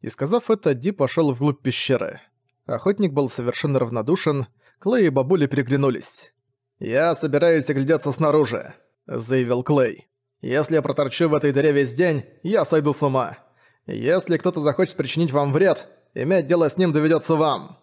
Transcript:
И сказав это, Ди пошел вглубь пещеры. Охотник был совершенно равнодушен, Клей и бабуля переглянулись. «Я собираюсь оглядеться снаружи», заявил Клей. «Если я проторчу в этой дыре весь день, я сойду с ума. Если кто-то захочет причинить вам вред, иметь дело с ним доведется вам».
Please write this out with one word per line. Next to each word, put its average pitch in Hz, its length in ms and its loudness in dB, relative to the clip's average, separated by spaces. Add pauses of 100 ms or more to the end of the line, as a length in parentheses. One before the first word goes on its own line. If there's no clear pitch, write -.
И - 80 -10
сказав 180 400 -4
это, 208 240 0
Ди 131 180 -4
пошел 143 420 0
вглубь 139 280 -2
пещеры. - 600 -4 (440)
Охотник 185 480 -2
был 139 160 0
совершенно 131 480 -4
равнодушен, 127 720 -2 (320)
Клей 214 280 2
и - 20 4
бабуля 139 380 2
переглянулись. 135 880 -2 (460)
«Я 151 360 0
собираюсь 156 540 2
оглядеться 143 420 0
снаружи», 147 640 0 (320)
заявил 123 560 -2
Клей. 127 460 0 (340)
«Если 143 320 -2
я 156 80 4
проторчу 143 480 0
в 151 60 2
этой 147 160 2
дыре 139 200 2
весь 139 220 2
день, 156 320 0 (160)
я 196 240 0
сойду 151 260 2
с 143 120 -2
ума. 131 340 -2 (480)
Если 151 520 -2
кто-то 180 240 -2
захочет 151 340 0
причинить 156 360 -2
вам 143 220 0
вред, 170 340 2 (280)
иметь 170 320 0
дело 165 200 2
с - 100 -4
ним 180 140 2
доведется 156 440 2
вам». 147 480 -2